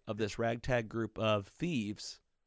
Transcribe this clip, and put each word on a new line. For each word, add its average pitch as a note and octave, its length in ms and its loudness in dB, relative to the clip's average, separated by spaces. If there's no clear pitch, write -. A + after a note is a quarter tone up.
of G#2+ 120 -4
this G#2+ 200 0
ragtag A#2 500 2
group A2+ 300 -2
of G#2 280 4
thieves A#2 720 -4